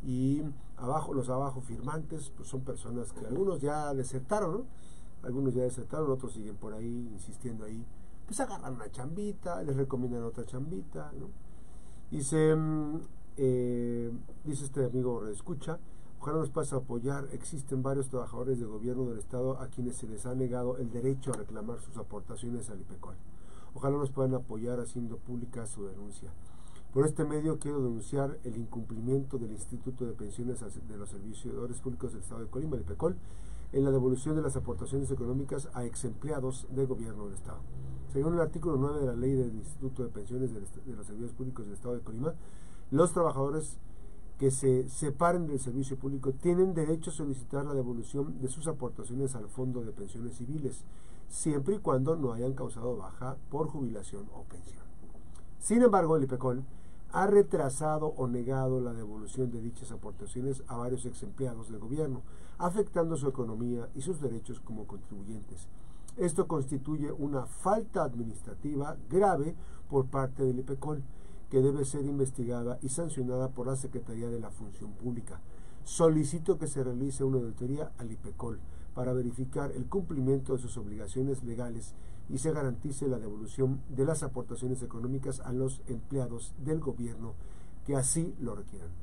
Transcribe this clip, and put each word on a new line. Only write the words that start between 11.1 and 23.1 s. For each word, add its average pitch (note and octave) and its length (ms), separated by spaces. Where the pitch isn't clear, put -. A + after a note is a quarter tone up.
¿no? F3 120
Dice, D#3 420
mm, D#3 460
eh, A#2+ 760
dice C#3+ 220
este C3+ 200
amigo B2 360
Redescucha, C3 580
"Ojalá D#3 200
nos C#3+ 100
pase C#3+ 260
a C3 40
apoyar. C3 520
Existen C3 500
varios C3+ 280
trabajadores B2 500
de A#2+ 60
gobierno A#2+ 400
del A#2 120
Estado B2+ 420
a B2+ 80
quienes B2 280
se A#2+ 120
les G#2+ 180
ha B2+ 100
negado B2 420
el A#2+ 140
derecho C3 400
a A2+ 60
reclamar G#2+ 420
sus - 180
aportaciones A2+ 720
al G2 120
ipecol. - 340